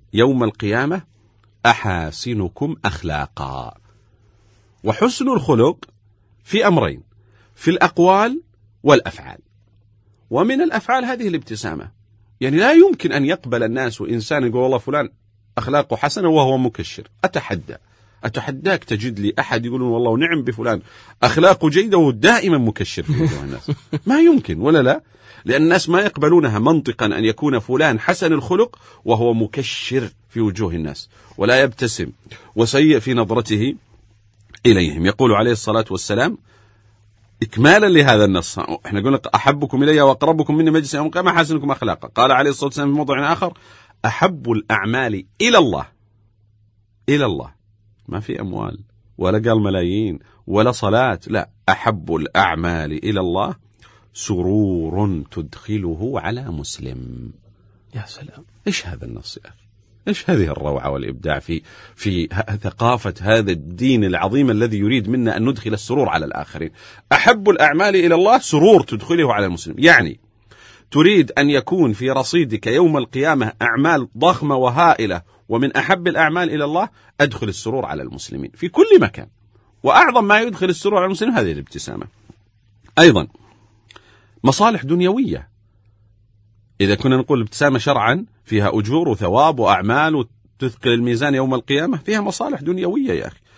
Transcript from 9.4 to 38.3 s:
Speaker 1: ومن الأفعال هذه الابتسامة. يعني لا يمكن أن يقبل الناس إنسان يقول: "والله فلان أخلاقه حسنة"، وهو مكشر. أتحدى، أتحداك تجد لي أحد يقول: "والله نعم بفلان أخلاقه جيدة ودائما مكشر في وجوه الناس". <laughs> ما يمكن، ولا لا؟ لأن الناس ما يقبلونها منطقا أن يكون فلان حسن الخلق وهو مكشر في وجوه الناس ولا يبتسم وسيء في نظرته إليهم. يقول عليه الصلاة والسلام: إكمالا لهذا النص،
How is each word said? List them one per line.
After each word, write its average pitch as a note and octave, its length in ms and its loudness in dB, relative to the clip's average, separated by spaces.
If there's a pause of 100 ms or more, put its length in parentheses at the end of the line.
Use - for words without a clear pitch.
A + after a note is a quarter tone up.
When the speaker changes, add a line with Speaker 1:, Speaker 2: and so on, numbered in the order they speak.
Speaker 1:
ومن A3+ 320 0
الأفعال B3 420 -2
هذه A#3+ 240 -6
الابتسامة. G#2+ 600 -8 (500)
يعني C3+ 160 0
لا A#3 160 4
يمكن E4 400 6
أن C#3 120 0
يقبل A#2+ 380 -2
الناس A#2 380 -4
إنسان A#2+ 460 -4
يقول: A#2+ 160 0
"والله C3 160 2
فلان C#3 300 -4 (500)
أخلاقه B2 380 -2
حسنة"، E3+ 320 -2
وهو C3+ 300 4
مكشر. - 500 -6 (160)
أتحدى، - 500 -6 (500)
أتحداك C3+ 600 -4
تجد G#2+ 360 -6
لي G2+ 180 -2
أحد A#2+ 280 -4
يقول: B2+ 160 -6
"والله A#2 340 0
نعم D#3+ 260 -2
بفلان A2+ 380 -4 (420)
أخلاقه E3 460 4
جيدة F#3+ 300 2
ودائما D#3+ 600 2
مكشر G#2 440 -4
في D3 200 -2
وجوه C#2+ 220 -4
الناس". C#2 260 -10 (180)
<laughs> - 180 -8
ما C#4 140 2
يمكن، C4+ 400 4
ولا D3 220 4
لا؟ C#3 200 2 (420)
لأن C3+ 180 2
الناس E3+ 260 2
ما F3 120 2
يقبلونها D3+ 580 2
منطقا B2+ 480 0
أن G2+ 180 -2
يكون B2 340 -2
فلان B2+ 420 0
حسن E3+ 320 0
الخلق F3+ 460 0 (260)
وهو A#2 300 2
مكشر A#2 760 -6 (180)
في A2+ 120 -6
وجوه G2+ 340 -2
الناس D#2 340 -8 (300)
ولا A#2+ 240 4
يبتسم A#2 440 -4 (500)
وسيء C3+ 420 4
في B2+ 160 -2
نظرته A2+ 600 0 (920)
إليهم. E2+ 400 4
يقول A2 260 2
عليه A2+ 200 2
الصلاة A2 380 -2
والسلام: G#2+ 480 -4 (1040)
إكمالا F3 440 4
لهذا C#3 380 6
النص، F#2 340 -2